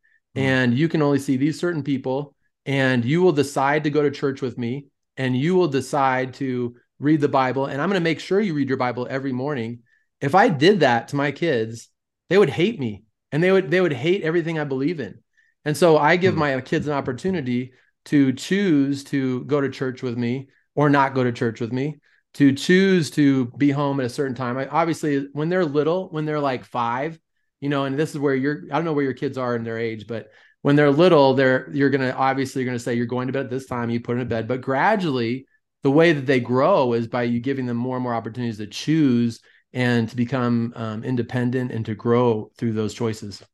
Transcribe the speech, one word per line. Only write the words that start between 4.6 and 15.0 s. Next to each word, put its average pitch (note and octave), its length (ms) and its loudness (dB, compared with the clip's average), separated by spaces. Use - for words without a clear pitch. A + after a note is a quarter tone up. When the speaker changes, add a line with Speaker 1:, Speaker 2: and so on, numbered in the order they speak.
Speaker 2:
and C3 200 -2
you D#3 180 0
will F3+ 140 4
decide C3 640 0
to B2 420 -4
read D3 240 2
the C#3+ 60 4
Bible, C3 380 0
and C3+ 140 -6
I'm E3 80 -2
gonna G3 120 0
make D#3+ 200 -2
sure F#3+ 200 0
you G3+ 120 -2
read C#3+ 160 -2
your C3 100 -2
Bible B2 300 -2
every C3+ 240 -6
morning." B2 480 -6
If C#3 140 0
I G#3 140 8
did F3 320 4
that A#2+ 280 2
to C#3+ 80 -6
my C#3+ 140 -2
kids, A#2 580 -4
they F3+ 100 4
would G3 120 6
hate E3+ 300 -2
me, G#2+ 240 -6
and D3 120 -2
they F#3 100 4
would, F#3+ 180 2
they F3+ 100 2
would F3 120 2
hate E3 300 0
everything D#3+ 360 -2
I D3 60 -2
believe C#3 340 -4
in. A2 220 -10